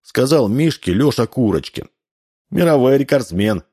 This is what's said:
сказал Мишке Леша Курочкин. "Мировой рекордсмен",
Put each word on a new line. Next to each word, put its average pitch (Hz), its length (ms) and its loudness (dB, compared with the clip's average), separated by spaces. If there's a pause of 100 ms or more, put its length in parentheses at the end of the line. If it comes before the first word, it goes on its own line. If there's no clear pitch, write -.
сказал 131 480 0
Мишке 131 460 -2
Леша 123 320 0
Курочкин. 101 640 -4 (600)
"Мировой 143 460 2
рекордсмен", 107 640 -2 (100)